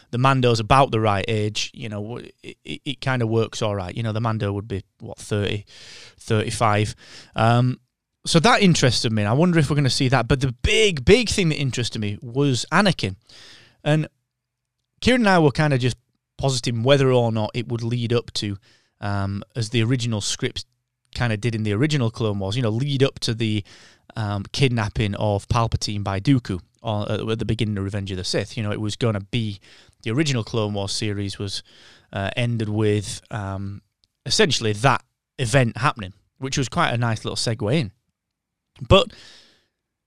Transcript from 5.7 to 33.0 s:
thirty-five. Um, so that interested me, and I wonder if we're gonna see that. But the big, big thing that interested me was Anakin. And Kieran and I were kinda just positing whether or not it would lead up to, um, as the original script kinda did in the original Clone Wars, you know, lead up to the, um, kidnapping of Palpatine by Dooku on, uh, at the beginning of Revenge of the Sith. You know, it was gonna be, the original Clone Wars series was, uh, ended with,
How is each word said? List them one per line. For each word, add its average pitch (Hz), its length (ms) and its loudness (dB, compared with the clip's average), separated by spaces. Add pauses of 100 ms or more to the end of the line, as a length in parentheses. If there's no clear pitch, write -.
thirty-five. 107 760 0 (400)
Um, 120 440 2 (440)
so - 160 4
that 226 220 4
interested 143 500 4
me, 107 120 2
and 104 60 0
I 113 40 2
wonder 165 240 4
if 143 100 4
we're 156 100 0
gonna 139 120 2
see 127 200 2
that. 123 180 2
But 135 140 2
the 135 100 0
big, 202 540 2
big 220 240 6
thing 175 200 2
that 143 100 0
interested 120 400 -4
me 104 220 -4
was 135 500 0
Anakin. 160 440 2 (680)
And 151 240 2 (920)
Kieran 247 200 4
and 208 80 4
I 185 100 6
were 151 120 6
kinda 147 280 2
just 120 180 -2 (400)
positing 127 460 -2
whether 135 280 6
or 120 200 4
not 110 220 -2
it 120 140 -4
would 117 160 -4
lead 117 300 -2
up 117 180 -2
to, 101 260 -4 (440)
um, 101 420 -4 (120)
as 110 160 -4
the 117 120 2
original 117 380 0
script - 440 -6 (480)
kinda 117 220 -2
did 107 180 -2
in 107 100 -2
the 104 100 0
original 131 360 0
Clone 104 300 -2
Wars, 98 160 -4
you 135 60 -2
know, 113 80 0
lead 135 340 0
up - 160 -2
to 120 140 -4
the, 110 300 -2 (520)
um, 104 380 -4
kidnapping 113 640 0
of 104 340 -2
Palpatine 113 540 -2
by 98 160 -2
Dooku 107 420 0 (200)
on, 104 300 -2
uh, 107 180 -4
at 110 100 -2
the 110 60 -4
beginning 110 320 -2
of 98 60 -4
Revenge 98 280 -6
of 95 60 -6
the 90 60 -6
Sith. - 320 -4
You 113 80 -4
know, 104 80 -2
it 107 80 -4
was 107 160 -4
gonna 110 240 0
be, 104 400 -4 (440)
the 113 80 -4
original 131 340 0
Clone 107 280 -2
Wars 98 200 -4
series 101 440 -4
was, 101 240 -8 (520)
uh, 98 240 -4
ended 120 320 -2
with, 104 520 0 (100)